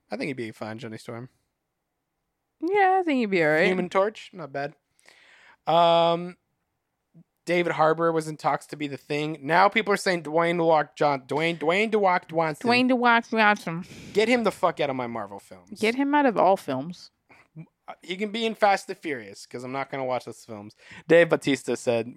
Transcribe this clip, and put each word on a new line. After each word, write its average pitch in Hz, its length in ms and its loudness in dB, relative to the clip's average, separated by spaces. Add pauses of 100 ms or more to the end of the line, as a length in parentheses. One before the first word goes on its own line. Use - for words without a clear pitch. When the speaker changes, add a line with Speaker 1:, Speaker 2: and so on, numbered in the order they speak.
Speaker 1:
I 208 60 -8
think 247 120 -6
he'd 131 100 -6
be 117 120 -8
a 110 40 -14
fine 110 260 -12
Johnny 110 180 -12
Storm. 120 320 -14 (1300)
Speaker 2:
Yeah, 381 380 2
I 370 40 -2
think 294 160 0
he'd 220 60 0
be 185 180 0
all 151 80 4
right. 160 160 2
Speaker 1:
Human 185 220 -2
Torch, 202 440 -2
not 151 200 -16
bad. 143 200 -8 (960)
Um, 170 720 4 (1080)
David 170 280 0
Harbour 160 380 4
was 160 160 -2
in 151 100 -10
talks 147 300 -2
to 151 100 -12
be 147 100 -6
the 139 100 -8
Thing. 151 440 -6
Now 165 280 4
people 202 240 0
are 190 40 2
saying 175 260 -2
Dwayne 170 420 0
Rock 151 300 2
John-, 143 260 0
Dwayne, 156 380 -2
Dwayne 185 320 0
The 214 80 0
Rock 180 300 2
Johnson. 160 400 -2
Speaker 2:
Dwayne 247 180 4
The 254 80 2
Rock 233 340 2
Johnson. 208 560 0 (280)
Speaker 1:
Get 214 160 2
him 240 140 2
the 190 80 2
fuck 165 280 -2
out 147 100 0
of 131 60 -4
my 127 120 -4
Marvel 101 320 -10
films. - 400 -20
Speaker 2:
Get 226 160 0
him 277 200 0
out 294 100 4
of 214 120 2
all 190 200 6
films. 143 540 -10 (800)
Speaker 1:
Uh, - 120 -18
he 180 160 -10
can 208 140 -6
be 226 140 -4
in 220 80 -2
Fast 196 360 0
and 190 80 -12
Furious, 113 480 -10
'cause 123 180 -12
I'm 127 80 -10
not 135 180 -6
gonna 135 140 -6
watch 127 220 -4
those - 180 -16
films. 107 320 -16 (320)
Dave 165 220 6
Bautista 139 480 0
said, 117 400 -2